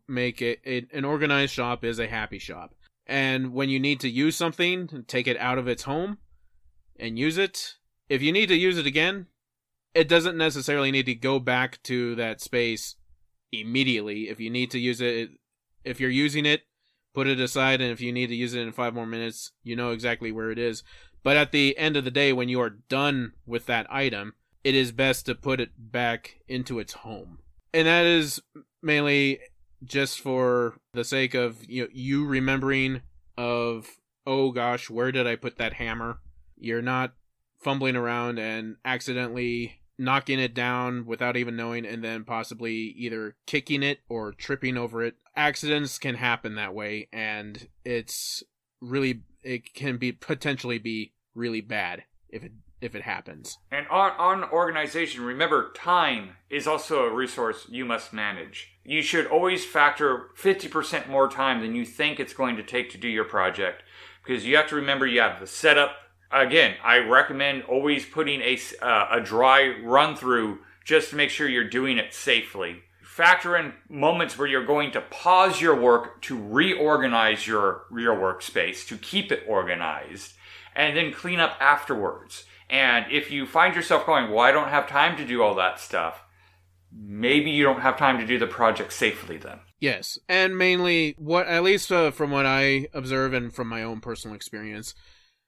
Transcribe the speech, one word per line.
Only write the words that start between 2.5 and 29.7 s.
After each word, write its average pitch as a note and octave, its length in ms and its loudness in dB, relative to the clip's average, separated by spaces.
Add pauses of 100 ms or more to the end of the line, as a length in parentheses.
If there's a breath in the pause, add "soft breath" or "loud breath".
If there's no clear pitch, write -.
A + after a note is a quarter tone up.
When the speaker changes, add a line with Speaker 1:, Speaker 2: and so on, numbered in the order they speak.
Speaker 1:
And C3 460 -2
when C3+ 160 -2
you C3+ 100 0
need C#3 220 0
to C3+ 80 -2
use C#3+ 260 0
something, E3+ 720 -2
take B2+ 200 -2
it B2 100 2
out B2+ 200 -2
of B2 100 -4
its A#2+ 160 -4
home F3 340 -4 (840)
and A2+ 180 -8
use D#3 200 0
it. - 380 -2 (340)
If C3+ 120 0
you D3+ 100 2
need G3+ 160 2
to F3 100 4
use F3+ 200 2
it C#3+ 100 -2
again, F3 400 0 (680)
it D#3+ 160 4
doesn't E3+ 280 4
necessarily C#3+ 540 0
need C3+ 140 0
to B2 100 -2
go C3 240 0
back B2+ 440 -2
to A#2+ 320 -4
that A2+ 260 -6
space A#2 540 -2 (580)
immediately. A2 720 -2
If G#2 120 -12
you A2 100 -8
need B2 220 -4
to C3 80 -6
use B2 220 -2
it, A#2 280 -2 (540)
if B2+ 160 -10
you're C3 100 0
using D3 360 0
it, D3 180 2 (500)
put C3+ 140 -2
it C3 120 0
aside, C3 400 2
and B2 120 -2
if A#2 100 -10
you A#2+ 100 -4
need B2 160 -2
to A#2 80 -6
use A#2+ 200 -4
it A#2+ 60 -4
in A2+ 100 -8
five A#2+ 240 -4
more A#2 100 -6
minutes, A2+ 460 -10 (120)
you A#2 120 -8
know A#2+ 160 -4
exactly A#2 400 -4
where A2 200 -6
it A2+ 60 -8
is. A#2 260 -4 (400 soft breath)
But C#3+ 140 4
at D3 140 2
the C#3 260 2
end D#3 180 0
of C#3 100 -2
the C3 60 -4
day, C#3 220 2
when B2 160 -2
you B2 100 0
are A#2 120 0
done C3 600 -4 (120)
with A#2 220 -6
that A#2 240 0
item, A2 420 -4 (300)
it C3+ 100 2
is C3 180 2
best C3 360 0
to B2 80 -4
put C3 260 -4
it A#2+ 160 -6
back A#2 720 -6
into B2+ 320 -6
its - 140 -12
home. G2+ 440 -16 (340)
And D#3+ 160 4
that E3+ 180 4
is D#3+ 360 2 (400)
mainly C#3+ 580 2 (440)